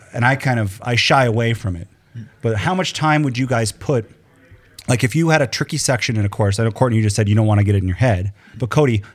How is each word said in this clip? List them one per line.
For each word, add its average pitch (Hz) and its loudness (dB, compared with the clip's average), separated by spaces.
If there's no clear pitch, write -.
and 117 -4
I 131 2
kind 127 0
of, 101 -4
I 120 -2
shy 135 2
away 117 0
from 95 -6
it. 85 -14
But 113 -2
how 143 -2
much 185 -4
time 151 2
would 131 -2
you 131 -2
guys 117 0
put, 120 -4
like, 127 0
if 117 0
you 160 2
had 156 4
a 131 0
tricky - -6
section 131 -2
in 104 0
a 101 0
course, 98 0
I 113 2
know, 113 0
Courtney, 117 2
you 110 2
just 104 0
said 107 0
you 107 4
don't 110 4
wanna 101 4
get 101 2
it 98 2
in 92 -2
your 90 -2
head, 101 0
but 120 -4
Cody, 123 2